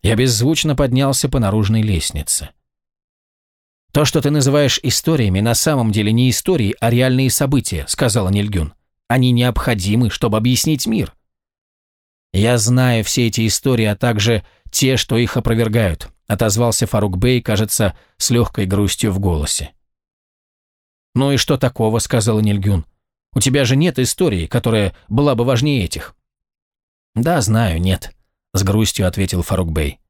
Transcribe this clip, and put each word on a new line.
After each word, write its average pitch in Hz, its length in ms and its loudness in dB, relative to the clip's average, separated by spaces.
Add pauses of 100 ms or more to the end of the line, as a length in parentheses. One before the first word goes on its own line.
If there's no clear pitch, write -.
Я 110 100 2
беззвучно 131 600 0
поднялся 135 540 0
по 135 100 0
наружной 107 420 2
лестнице. 85 680 -2 (1400)
"То, 147 140 2
что 147 160 0
ты 143 80 0
называешь 143 540 2
историями, 117 560 0
на 113 160 0
самом 127 360 0
деле 104 200 0
не 123 180 4
истории, 113 500 0
а 113 120 0
реальные 127 400 2
события", 135 560 -2
сказала 104 420 0
Нильгюн. 101 460 -2 (320)
"Они 127 240 2
необходимы, 117 800 0
чтобы 107 260 -2
объяснить 123 480 0
мир". 214 300 -4 (1160)
"Я 113 260 2
знаю 120 440 2
все 123 220 0
эти 113 220 0
истории, 117 380 0
а 104 100 0
также 110 500 0 (240)
те, 131 260 0
что 110 220 -2
их 117 200 0
опровергают", 113 720 0 (180)
отозвался 113 580 0
Фарук 101 320 -2
Бей, 123 240 2
кажется, 107 560 -2 (200)
с - 120 -4
легкой 113 380 0
грустью 101 440 0
в 92 60 -2
голосе. 80 540 -2 (1400)
"Ну 135 160 2
и 135 60 2
что 139 200 0
такого?" 117 400 0
сказала 110 440 0
Нильгюн. 101 440 0 (480)
"У 127 60 0
тебя 135 260 2
же 127 100 2
нет 160 220 2
истории, 120 480 0
которая 113 500 0 (120)
была 135 260 2
бы 120 120 0
важнее 131 380 0
этих". - 320 -10 (1000)
"Да, 147 260 0
знаю, 101 400 0
нет", 92 340 -2 (400)
с 95 80 0
грустью 101 440 0
ответил 90 340 -2
Фарук 85 300 -2
Бей. 78 280 -4 (100)